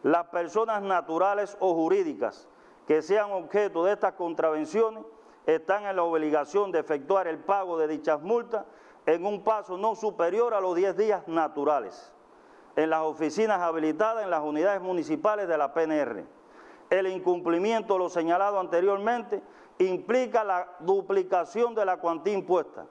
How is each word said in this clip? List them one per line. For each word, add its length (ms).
Las 260
personas 540
naturales 760
o 140
jurídicas 720
que 140
sean 300
objeto 520
de 100
estas 200
contravenciones 880
están 400
en 120
la 60
obligación 680
de 80
efectuar 480
el 120
pago 380
de 120
dichas 320
multas 440
en 200
un 180
plazo 340
no 180
superior 580
a 80
los 140
diez 200
días 320
naturales 840
en 120
las 120
oficinas 600
habilitadas 600
en 60
las 120
unidades 400
municipales 680
de 80
la 160
P 100
N 140
R. 280
El 180
incumplimiento 840
de 60
lo 100
señalado 500
anteriormente 840
implica 640
la 240
duplicación 960
de 100
la 120
cuantía 360
impuesta 580